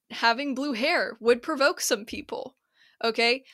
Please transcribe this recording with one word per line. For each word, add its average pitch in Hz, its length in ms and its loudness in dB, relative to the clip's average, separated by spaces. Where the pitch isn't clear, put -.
having 240 440 0
blue 277 200 -2
hair 240 460 0
would 233 220 4
provoke 302 380 0
some 220 240 -2
people, - 520 -12
okay? 233 500 0